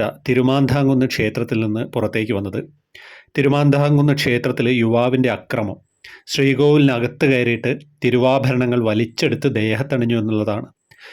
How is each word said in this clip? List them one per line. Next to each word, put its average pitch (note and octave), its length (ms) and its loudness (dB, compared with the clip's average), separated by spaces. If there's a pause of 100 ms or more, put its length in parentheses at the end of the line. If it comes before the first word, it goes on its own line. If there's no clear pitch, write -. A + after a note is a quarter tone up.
(200)
തിരുമാന്താംകുന്ന് C3 880 2
ക്ഷേത്രത്തിൽ A2+ 540 -4
നിന്ന് A2 280 -4
പുറത്തേക്ക് A2 460 -2
വന്നത്. G2 240 -6 (720)
തിരുമാന്താംകുന്ന് C#3+ 840 2
ക്ഷേത്രത്തിൽ B2 540 -2
യുവാവിൻ്റെ A#2+ 600 2
അക്രമം. G2+ 480 -6 (480)
ശ്രീകോവിലിനകത്ത് C#3 1000 2
കയറിയിട്ട് A#2+ 460 0 (280)
തിരുവാഭരണങ്ങൾ B2 840 0
വലിച്ചെടുത്ത് A#2 720 -2
ദേഹത്തണിഞ്ഞു A#2 640 -2
എന്നുള്ളതാണ്. G#2+ 500 -4 (440)